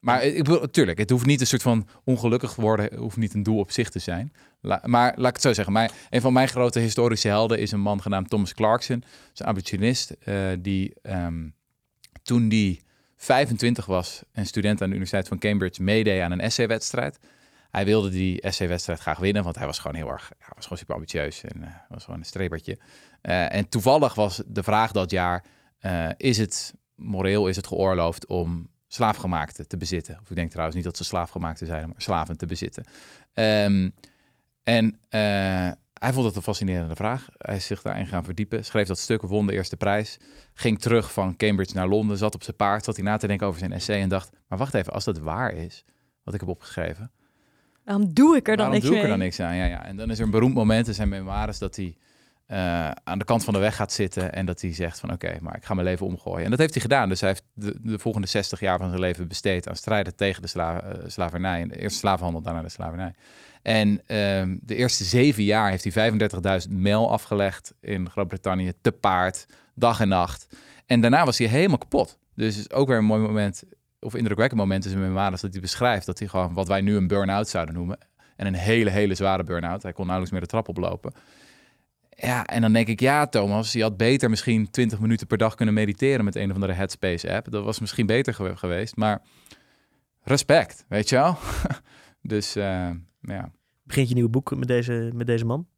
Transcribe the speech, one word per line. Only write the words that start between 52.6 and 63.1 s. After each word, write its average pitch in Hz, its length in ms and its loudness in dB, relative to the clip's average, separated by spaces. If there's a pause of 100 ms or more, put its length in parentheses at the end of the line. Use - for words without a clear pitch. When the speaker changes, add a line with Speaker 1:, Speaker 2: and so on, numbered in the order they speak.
Speaker 1:
aan 92 140 -4
de 95 60 -4
kant 117 200 2
van 110 100 -2
de 98 60 4
weg 104 160 2
gaat - 160 -4
zitten 92 400 -2
en 95 140 -4
dat 90 140 -4
hij 87 140 -6
zegt 82 260 -6
van, 82 120 -8
"Oké, 85 280 -6
maar 82 160 -10
ik - 80 -14
ga 104 100 -4
mijn 90 120 0
leven 92 200 -2
omgooien." 87 380 -6
En 98 60 -2
dat 127 80 0
heeft 156 140 4
hij 123 100 -2
gedaan. 120 260 2
Dus 92 120 -2
hij 101 80 2
heeft 95 140 -2 (120)
de, 104 280 -6
de 110 160 -4
volgende 104 300 -2
zestig 101 320 -2
jaar 92 180 2
van 92 100 -2
zijn 92 120 -2
leven 90 280 -2
besteed 92 400 -2
aan 87 80 -8
strijden 101 400 -2
tegen 98 260 -2
de 90 60 -10
sla-, 85 320 -4
eh, 90 280 -12
slavernij. 87 520 -2
En 85 80 -6
de - 120 -12
eerste 98 180 -6
slavenhandel, 87 440 -2
daarna 82 200 -6
de 85 60 -10
slavernij. 90 460 -10 (480)